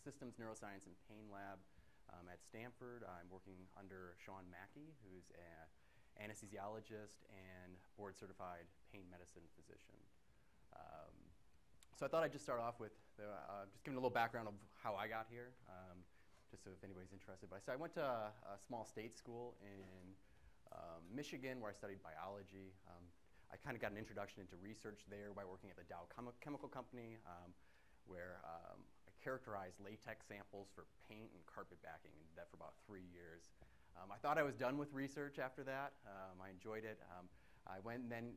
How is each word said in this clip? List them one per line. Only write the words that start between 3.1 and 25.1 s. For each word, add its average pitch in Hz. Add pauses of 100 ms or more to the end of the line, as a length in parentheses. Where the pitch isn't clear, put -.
working 92 (240)
under 92
Sean 95
Mackey, 104 (140)
who's 92
an 82 (500)
anesthesiologist 107
and 92 (160)
board-certified 92 (240)
pain 95
medicine 87 (100)
physician. - (800)
Um, 80 (800)
so 143
I 135
thought 160
I'd 143
just 139
start 123
off 117
with 107 (240)
the, 104
uh, 98
just -
giving 139
a 127
little 123
background 117
of 104 (260)
how 110
I 104
got 113
here, 120 (160)
um, 92 (520)
just -
so 98
if 92
anybody's 92
interested. 95
But 98
I, -
so 139
I 127
went 165
to 165
a, 113 (200)
a 101 (100)
small 117
state 110
school 120
in, 95 (560)
um, 82 (100)
Michigan 131
where 104
I 101
studied 98
biology. 95 (120)
Um, 87 (480)
I -
kinda 123
got 107
an 101
introduction 104
into 92
research 104
there 101